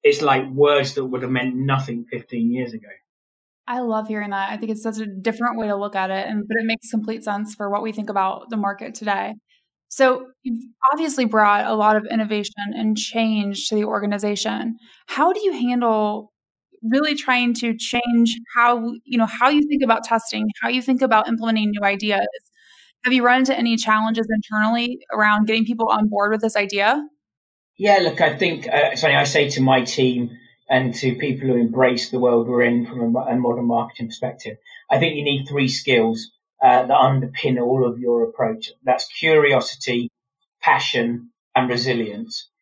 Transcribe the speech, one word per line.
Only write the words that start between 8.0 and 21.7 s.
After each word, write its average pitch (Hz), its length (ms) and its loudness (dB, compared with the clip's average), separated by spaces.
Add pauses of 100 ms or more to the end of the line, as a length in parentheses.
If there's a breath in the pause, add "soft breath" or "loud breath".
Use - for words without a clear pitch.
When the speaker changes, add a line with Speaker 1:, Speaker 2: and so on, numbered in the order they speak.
Speaker 2:
about 196 400 -4
the 226 60 -6
market 202 400 -6
today. 202 380 -4 (560)
So 262 380 2 (160)
you've 233 200 -6 (300)
obviously 294 320 -2
brought 208 400 4
a 226 100 -2
lot 214 220 4
of 214 120 -2
innovation 214 540 -4 (100)
and 220 220 0
change 214 720 -2
to 220 80 -2
the 208 80 2
organization. 208 920 -4 (300 soft breath)
How 320 260 0
do 427 80 -4
you 392 100 0
handle 226 800 -2 (500)
really 277 320 0
trying 247 420 0
to 233 220 -2
change 233 600 0 (180)
how, 240 380 2 (100)
you 247 140 -4
know, 226 80 4
how 226 240 2
you 302 180 4
think 294 160 0
about 226 220 2
testing, 214 420 -2 (140)
how 233 80 -2
you 247 120 0
think 262 200 0
about 220 260 2
implementing 226 440 0